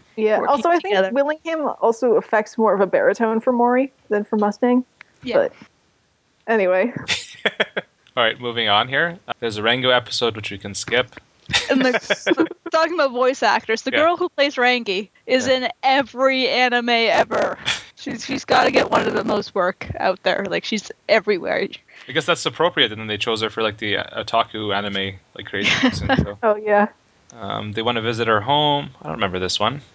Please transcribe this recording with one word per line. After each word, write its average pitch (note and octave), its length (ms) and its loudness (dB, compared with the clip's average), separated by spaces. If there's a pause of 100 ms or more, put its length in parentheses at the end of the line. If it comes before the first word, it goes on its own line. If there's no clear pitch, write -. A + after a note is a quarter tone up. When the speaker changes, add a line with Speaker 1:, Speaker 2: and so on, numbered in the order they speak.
(160)
Speaker 1:
Yeah, G#3+ 240 2
Speaker 2:
working - 120 0
Speaker 1:
also C#4+ 160 2
I E4+ 120 4
think G4 160 -2
Speaker 2:
together. - 160 2
Speaker 1:
Willingham D4+ 560 -2 (120)
also A#3 340 2
affects G#3+ 440 0
more G#3+ 160 4
of G3 60 2
a G3 80 4
baritone G#3 520 2
for B3+ 120 2
Mori B3 400 2 (160)
than G#3 160 0
for A3 120 -4
Mustang. B3 480 2 (380)
Speaker 2:
Yeah. A#3+ 140 -2
Speaker 1:
But F#2+ 160 2 (960)
anyway. G3+ 500 2
Speaker 3:
<laughs> - 1160 -6
All A#2+ 80 4
right, A2 160 0
moving A#2 280 -2
on G#2 200 4
here. E3 300 -2 (100)
Uh, A#2+ 120 -8
there's A2+ 160 -4
a G#2 60 -4
Rango B2 280 2
episode, A#2+ 460 2
which G#2+ 140 -10
we G2+ 80 -10
can G2+ 160 -12
skip. B2 400 -2 (560)
Speaker 2:
And C4+ 140 2
the, B3+ 640 0 (120)
Speaker 3:
<laughs> E4 120 -14
Speaker 2:
talking D#4+ 220 2
about C#4 180 0
voice B3+ 300 0
actors, A3 400 0
the C4 100 -4
Speaker 3:
Yeah. B3+ 60 2
Speaker 2:
girl E4+ 180 4
who F4 140 -4
plays C#4+ 260 0
Rangi A#3 520 0 (180)
is B3+ 200 2
Speaker 3:
Yeah. C4 80 4
Speaker 2:
in B3+ 140 0 (140)
every C4 680 2
anime A#3+ 420 0
ever. A3+ 720 2
Speaker 3:
<laughs> - 60 -6 (280)
Speaker 2:
She's, - 280 -10
she's C4 220 -8
gotta C4+ 240 4
get C4 200 0
one A3+ 160 0
of A#3+ 60 -2
the A3 120 -2
most G#3 300 -4
work F#3 320 -2 (140)
out F#3 220 -2
there. G3 260 0
Like, E3+ 160 -4
she's - 260 -4 (160)
everywhere. G3+ 640 0 (400)
Speaker 3:
I B2+ 40 -12
guess D3 120 -2
that's E3+ 220 -2
appropriate, D3 460 0
and G#2+ 60 -10
then A2 100 -8
they G#2 100 -4
chose A2 240 -2
her A2 80 -2
for, A2+ 120 -4
like, G#2+ 140 -2
the, G2+ 220 -2
uh, - 260 -6
otaku G#2+ 500 -2
anime, G2 440 -4 (180)
like, G#2 80 -14
crazy G2+ 260 -4
Speaker 2:
<laughs> - 100 0
Speaker 3:
person, - 360 0
so. G3+ 260 -2
Speaker 1:
Oh, G#3+ 140 2
yeah. G#3 320 2 (460)
Speaker 3:
Um, G#2+ 380 -8
they A2+ 100 -4
wanna A#2 180 0
visit A2+ 260 -2
her A2 140 4
home. C#3+ 480 0 (140)
I - 20 -14
don't - 120 -8
remember F#2+ 220 -4
this F2+ 220 -4
one. B2+ 220 -2 (120)